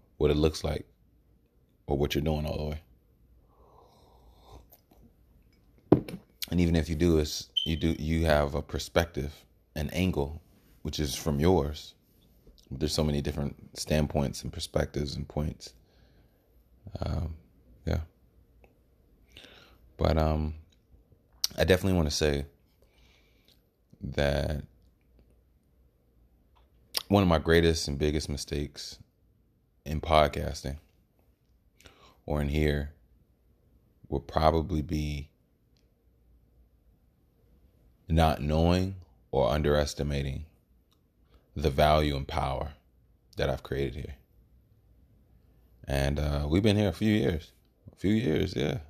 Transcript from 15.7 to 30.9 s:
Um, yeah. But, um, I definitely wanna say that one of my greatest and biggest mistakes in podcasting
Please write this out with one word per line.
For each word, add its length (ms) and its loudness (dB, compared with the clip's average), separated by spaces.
Um, 360 -4
yeah. 140 0
But, 220 2
um, 380 0
I 100 4
definitely 320 4
wanna 120 4
say 380 0
that 600 0
one 120 6
of 80 6
my 80 6
greatest 500 4
and 120 -4
biggest 280 0
mistakes 680 -8
in 160 -4
podcasting 760 2